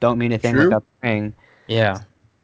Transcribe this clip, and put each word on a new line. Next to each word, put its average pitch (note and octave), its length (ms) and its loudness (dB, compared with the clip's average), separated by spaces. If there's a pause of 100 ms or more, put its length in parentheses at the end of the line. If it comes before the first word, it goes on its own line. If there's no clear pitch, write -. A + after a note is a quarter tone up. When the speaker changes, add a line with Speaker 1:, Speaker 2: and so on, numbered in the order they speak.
Speaker 1:
don't A#2 180 0
mean A#2+ 140 -2
a A2 60 -2
thing A#2+ 160 -2
Speaker 2:
True. C#3+ 100 4
Speaker 1:
without G3 200 0 (160)
the B2 80 -6
ring. G#2+ 260 -4 (340)
Speaker 3:
Yeah. G#2+ 320 0 (440)